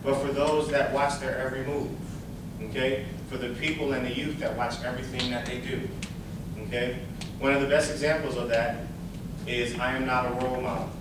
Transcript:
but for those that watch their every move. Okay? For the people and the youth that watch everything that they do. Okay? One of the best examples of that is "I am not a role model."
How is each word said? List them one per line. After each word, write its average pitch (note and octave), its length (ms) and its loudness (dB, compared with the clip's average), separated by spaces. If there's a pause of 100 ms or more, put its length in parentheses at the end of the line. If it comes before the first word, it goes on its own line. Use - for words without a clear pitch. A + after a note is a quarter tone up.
but C3+ 160 4
for C#3 80 0
those D3+ 420 4
that C#3+ 220 4
watch C#3 260 4
their C3 200 0
every C3 260 -2
move. C#3+ 260 0 (720)
Okay? C3 440 2 (220)
For B2 80 -6
the A#2+ 180 -2
people D3+ 380 0
and B2+ 140 0
the A#2+ 80 -2
youth D3+ 240 -2
that C#3+ 180 0
watch B2 260 -2
everything B2 480 -2
that A#2 160 -2
they B2 120 -4
do. B2 300 -2 (800)
Okay? B2 320 0 (400)
One C3+ 140 4
of C#3 80 6
the C#3 80 2
best D3+ 220 6
examples D3 460 2
of A#2+ 120 -2
that - 380 2 (600)
is A#2+ 320 0
"I B2+ 160 0
am C3 120 0
not B2+ 200 2
a B2 40 0 (140)
role B2+ 160 0
model." B2+ 300 -2 (100)